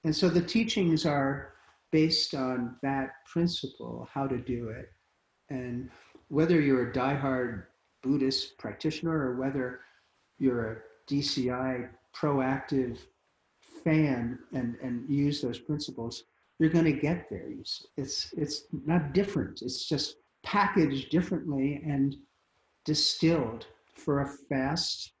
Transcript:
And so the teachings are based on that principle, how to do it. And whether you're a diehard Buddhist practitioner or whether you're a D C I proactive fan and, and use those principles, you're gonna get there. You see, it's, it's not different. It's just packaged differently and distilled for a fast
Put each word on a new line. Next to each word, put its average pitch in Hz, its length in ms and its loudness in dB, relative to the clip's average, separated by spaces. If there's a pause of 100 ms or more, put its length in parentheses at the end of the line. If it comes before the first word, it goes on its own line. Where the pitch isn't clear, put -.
And 156 100 2
so 185 140 4
the 170 140 4
teachings 180 640 2
are 143 480 0 (360)
based 156 440 4
on 127 480 -2
that 135 420 -4
principle, 120 880 -2
how 139 140 -2
to 131 100 0
do 120 320 -4
it. - 240 -12 (560)
And 127 400 -6 (400)
whether 160 320 4
you're 131 300 4
a - 20 -10
diehard 127 720 0 (380)
Buddhist 135 560 0
practitioner 156 580 -2
or 127 200 0
whether 131 440 -4 (580)
you're 120 340 2
a 110 40 -8 (300)
D 143 160 0
C 123 280 0
I 127 380 -2 (260)
proactive 135 840 0 (840)
fan 135 560 2 (140)
and, 120 300 -2
and 123 260 -6
use 143 320 2
those 120 180 -4
principles, 127 680 -6 (340)
you're 160 120 6
gonna 160 220 4
get 160 380 -2
there. 87 180 -8
You - 160 -12
see, - 220 -10 (100)
it's, - 400 -6
it's - 280 -4 (220)
not 151 280 2
different. - 480 0
It's - 260 -8
just - 280 -4 (260)
packaged 165 680 2
differently 147 760 0
and 139 300 0 (680)
distilled 151 840 0 (280)
for 143 280 0
a 135 40 -2 (220)
fast 139 720 -2